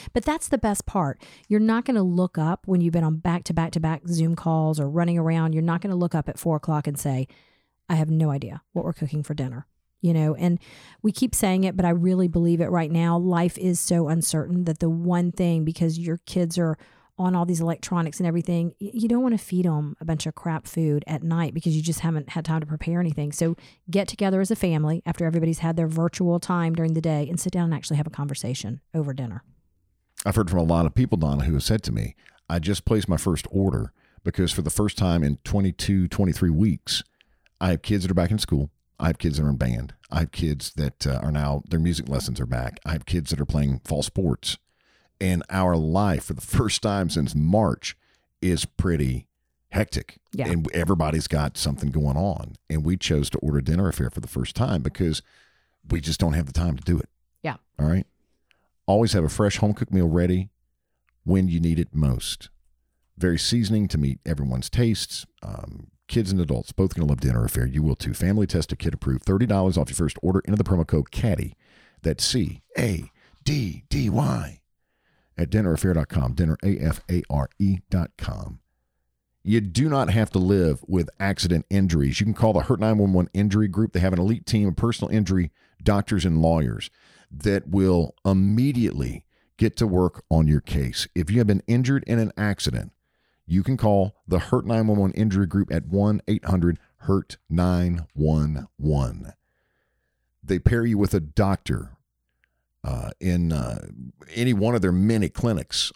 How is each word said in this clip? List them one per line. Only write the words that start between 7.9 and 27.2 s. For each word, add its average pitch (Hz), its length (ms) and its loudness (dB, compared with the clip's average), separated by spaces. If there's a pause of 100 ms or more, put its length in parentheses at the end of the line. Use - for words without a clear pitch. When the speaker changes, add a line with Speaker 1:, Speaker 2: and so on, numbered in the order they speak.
Speaker 1:
have 156 160 0
no 156 200 2
idea 143 320 -6 (100)
what - 120 -4
we're 170 80 -2
cooking 151 300 -4
for 147 100 -8
dinner." 127 340 -6 (360)
You 170 100 2
know, 156 220 2
and 175 240 0 (440)
we 214 100 2
keep - 220 0
saying 190 300 2
it, 185 120 -2
but 180 100 2
I 170 40 4
really 180 380 2
believe 170 320 2
it 170 80 2
right 165 220 0
now. 170 260 2
Life 175 400 2
is 180 240 0
so 170 280 2
uncertain 165 560 0
that 160 160 -4
the 165 100 0
one 175 420 0
thing, 165 320 0
because 165 340 -2
your 170 280 -4
kids 175 320 -2
are 160 180 0 (420)
on 180 180 0
all 175 80 0
these 175 160 0
electronics 165 580 -2
and 180 80 0
everything, 170 540 -2
y-, 202 140 -10
you 226 120 -2
don't 240 160 2
wanna 240 140 0
feed 180 300 -2
'em 151 340 -2
a - 40 -12
bunch 160 220 -4
of 160 80 -6
crap - 320 -6
food 151 400 -2
at 156 160 -6
night 165 300 -2
because 156 240 -2
you 156 60 0
just 165 180 -4
haven't 160 300 -2
had 156 140 -6
time 160 160 0
to 151 60 -8
prepare 165 340 -4
anything. 147 300 -2
So 165 240 0 (340)
get 190 200 0
together 190 320 0
as 190 100 0
a 220 60 2
family 160 480 0
after 170 220 -2
everybody's 165 320 0
had 165 180 -2
their 165 100 0
virtual 170 540 0
time 170 340 0
during 165 200 0
the 160 80 0
day 151 260 0